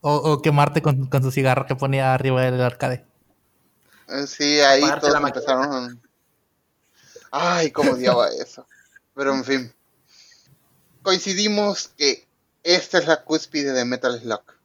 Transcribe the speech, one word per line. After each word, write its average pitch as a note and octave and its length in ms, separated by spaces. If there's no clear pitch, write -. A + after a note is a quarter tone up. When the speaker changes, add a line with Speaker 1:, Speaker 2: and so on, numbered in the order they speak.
Speaker 1:
O, D3 140
o D3 260
quemarte D3 400
con, C3+ 260
con C3 160
su C3 100
cigarro C3 340
que C#3 80
ponía C3+ 400
arriba C3 280
del B2+ 180
arcade. B2+ 440
Speaker 2:
Eh, C#3 180
sí, D3 340
ahí C#3 240
Speaker 3:
Aparte D3+ 160
Speaker 2:
todos D3 140
Speaker 3:
la D3 60
máquina. C3+ 200
Speaker 2:
empezaron. C3 640
Ay, E3+ 400
cómo C#3 200
odiaba B2 360
Speaker 1:
<laughs> - 0
Speaker 2:
eso. - 380
Pero C#3 200
en C3 100
fin. B2+ 280
Coincidimos G3+ 960
que D3 320
esta F3 360
es D3+ 80
la D#3+ 180
cúspide D3 480
de B2+ 140
Metal B2 340
Slug. A2+ 220